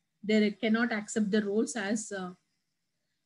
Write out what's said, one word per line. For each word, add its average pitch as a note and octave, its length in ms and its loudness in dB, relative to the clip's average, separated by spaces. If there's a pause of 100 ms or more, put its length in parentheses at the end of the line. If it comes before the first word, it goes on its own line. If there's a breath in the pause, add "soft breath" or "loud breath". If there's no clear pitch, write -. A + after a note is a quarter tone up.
(240)
They G#3+ 280 4
cannot A#3 400 0
accept G#3 400 -2
the G#3+ 100 4
roles G#3 320 0
as, G#3+ 420 -4
uh, F#3 140 -8 (960)